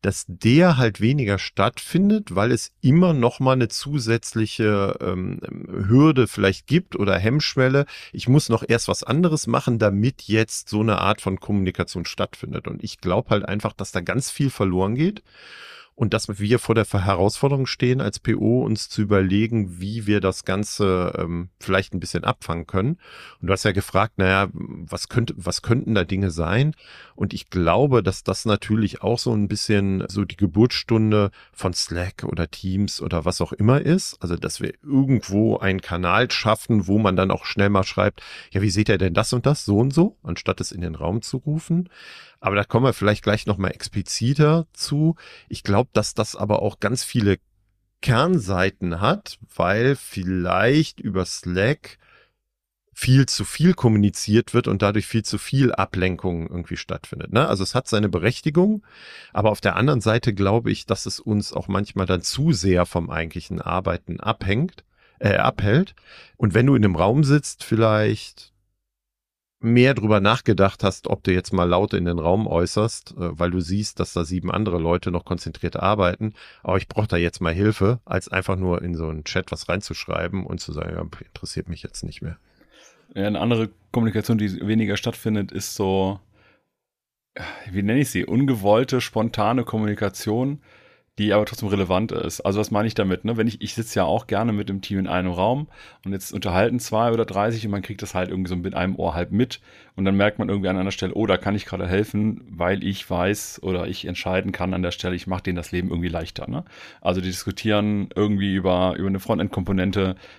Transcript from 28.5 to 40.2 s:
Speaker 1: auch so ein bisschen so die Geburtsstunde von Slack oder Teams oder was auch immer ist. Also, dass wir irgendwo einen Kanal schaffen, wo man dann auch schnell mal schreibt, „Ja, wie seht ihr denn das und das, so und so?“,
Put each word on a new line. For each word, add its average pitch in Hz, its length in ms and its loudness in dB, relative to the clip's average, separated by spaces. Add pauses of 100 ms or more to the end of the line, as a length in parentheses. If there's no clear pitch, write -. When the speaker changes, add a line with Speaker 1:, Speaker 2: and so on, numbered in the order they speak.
Speaker 1:
auch 113 180 0
so 120 140 -2
ein 104 160 0
bisschen 98 580 0
so 101 160 -2
die - 140 -8
Geburtsstunde 107 920 4 (200)
von 92 220 -4
Slack 90 500 -6
oder 82 260 -4
Teams 95 520 -4
oder 82 240 -2
was 90 160 -2
auch 85 100 -4
immer 131 300 4
ist. - 400 -2
Also, 87 160 -4
dass - 240 -6
wir - 200 -6
irgendwo 123 760 2
einen 95 240 -2
Kanal 90 500 0
schaffen, 107 560 0
wo 98 100 4
man 98 200 2
dann 95 120 2
auch 98 140 0
schnell 101 260 0
mal 95 140 4
schreibt, - 400 -2 (280)
„Ja, 95 100 -2
wie 104 80 2
seht 101 180 2
ihr 101 100 4
denn 87 160 2
das 107 200 0
und 123 120 0
das, 143 200 2
so 101 140 4
und 135 140 2
so?“, 170 300 4